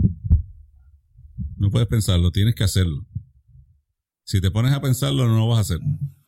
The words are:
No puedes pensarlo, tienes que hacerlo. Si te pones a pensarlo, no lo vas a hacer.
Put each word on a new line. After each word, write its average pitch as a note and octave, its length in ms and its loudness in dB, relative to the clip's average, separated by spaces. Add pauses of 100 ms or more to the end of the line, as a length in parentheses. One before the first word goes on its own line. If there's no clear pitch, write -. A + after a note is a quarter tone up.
(1600)
No G2 160 -2
puedes A#2+ 160 0
pensarlo, F2+ 440 2
tienes G#2+ 220 2
que - 120 -2
hacerlo. F2 420 0 (1200)
Si G2 160 -2
te F2+ 100 2
pones A#2 220 2
a C#3 80 -4
pensarlo, C#3 460 0
no A2+ 100 2
lo A2 100 2
vas A#2 120 2
a - 20 2
hacer. F2+ 180 -2 (480)